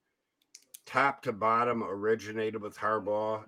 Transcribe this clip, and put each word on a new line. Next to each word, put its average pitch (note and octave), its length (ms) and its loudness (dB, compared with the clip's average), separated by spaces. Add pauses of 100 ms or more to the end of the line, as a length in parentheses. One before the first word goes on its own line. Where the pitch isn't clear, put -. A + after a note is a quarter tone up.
(840)
top C3+ 380 2
to B2+ 100 -2
bottom A2+ 500 2
originated G#2+ 800 -2
with G#2 160 -10
Harbaugh, G#2+ 720 0